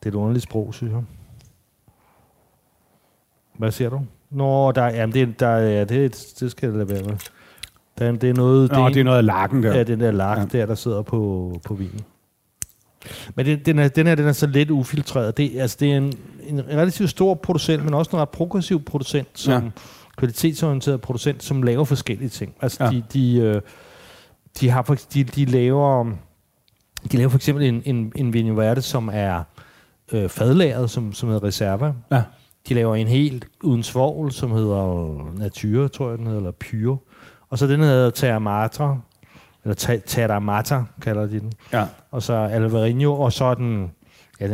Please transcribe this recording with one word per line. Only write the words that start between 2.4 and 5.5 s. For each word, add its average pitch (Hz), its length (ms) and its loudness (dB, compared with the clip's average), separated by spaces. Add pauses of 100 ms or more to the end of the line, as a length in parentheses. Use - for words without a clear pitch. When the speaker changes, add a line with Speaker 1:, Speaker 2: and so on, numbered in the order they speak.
Speaker 1:
Hvad 110 120 -2
siger 117 200 -4
du? 135 100 -6 (300)
Nå, 135 420 2
der, 123 140 2
jamen, 113 280 -2
det, 123 260 0
der, 117 160 4